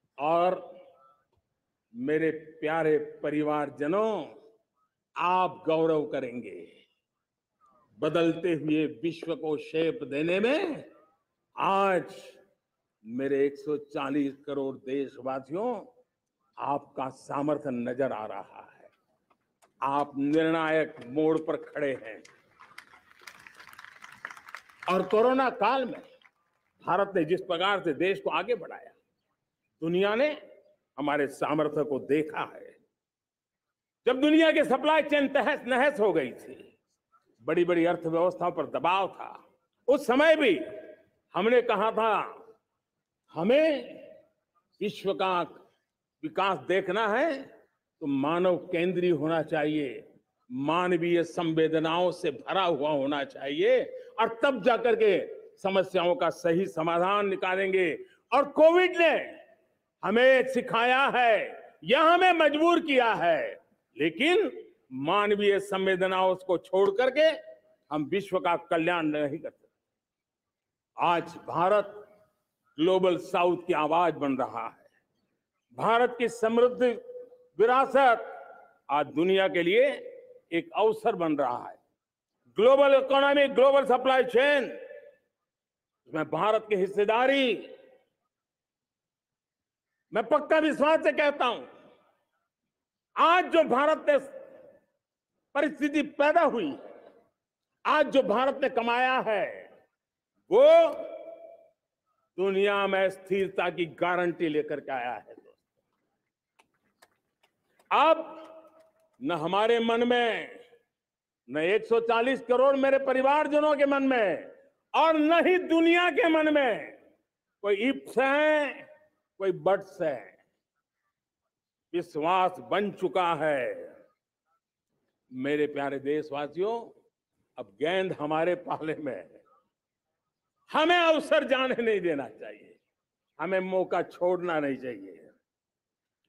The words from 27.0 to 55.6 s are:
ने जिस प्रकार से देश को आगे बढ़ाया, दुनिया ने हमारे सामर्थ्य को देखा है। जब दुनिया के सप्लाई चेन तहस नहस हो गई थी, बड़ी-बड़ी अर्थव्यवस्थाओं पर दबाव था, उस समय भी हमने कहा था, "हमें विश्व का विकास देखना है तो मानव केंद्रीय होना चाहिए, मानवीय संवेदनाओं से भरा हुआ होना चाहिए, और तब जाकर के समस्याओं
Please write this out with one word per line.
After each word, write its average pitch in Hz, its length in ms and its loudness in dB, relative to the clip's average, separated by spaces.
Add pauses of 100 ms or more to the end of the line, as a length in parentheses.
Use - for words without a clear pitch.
ने 165 100 2
जिस 180 160 -2
प्रकार 185 400 -2
से 151 120 -2
देश 185 280 -2
को 180 80 -4
आगे 185 260 -2
बढ़ाया, 131 360 -16 (920)
दुनिया 185 340 0
ने 294 160 0 (640)
हमारे 143 300 -2
सामर्थ्य 151 560 -2
को 139 160 -4
देखा 151 560 -2
है। - 220 -20 (1300)
जब 262 160 2
दुनिया 311 300 6
के 302 120 2
सप्लाई 294 400 2
चेन 294 240 0
तहस 277 380 0
नहस 262 340 0
हो 202 140 2
गई 135 180 -2
थी, - 380 -20 (720)
बड़ी-बड़ी 170 440 0
अर्थव्यवस्थाओं 175 680 -2
पर 156 140 -4
दबाव 170 420 -2
था, - 500 -18 (300)
उस 285 200 2
समय 302 280 6
भी 226 260 2 (720)
हमने 226 280 2
कहा 220 300 0
था, 196 480 -2 (920)
"हमें 254 640 0 (840)
विश्व 196 320 -6
का 185 280 -2 (840)
विकास 185 360 -2
देखना 190 480 -2
है 269 360 -2 (560)
तो 160 60 -12
मानव 160 520 0
केंद्रीय 175 540 -2
होना 160 320 0
चाहिए, 151 720 -4 (380)
मानवीय 170 720 0
संवेदनाओं 160 880 0
से 156 200 -4
भरा 165 320 -2
हुआ 151 260 0
होना 143 340 0
चाहिए, 151 600 0 (360)
और 226 240 0
तब 262 200 0
जाकर 233 320 4
के 202 400 2 (220)
समस्याओं 180 580 0